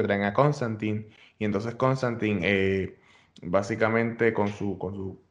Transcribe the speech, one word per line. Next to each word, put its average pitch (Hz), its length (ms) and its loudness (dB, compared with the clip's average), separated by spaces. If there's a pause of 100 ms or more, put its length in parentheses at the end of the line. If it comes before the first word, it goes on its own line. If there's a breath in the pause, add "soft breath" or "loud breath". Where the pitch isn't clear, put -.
que 107 60 2
traen 101 180 2
a 101 100 0
Constantine, 110 720 0 (320 loud breath)
y 110 60 -2
entonces 107 320 -2
Constantine, 117 680 0
eh, 95 560 2 (440 soft breath)
básicamente 113 920 2
con 104 160 0
su, 101 300 -4
con 92 160 -6
sus 95 180 -8 (180)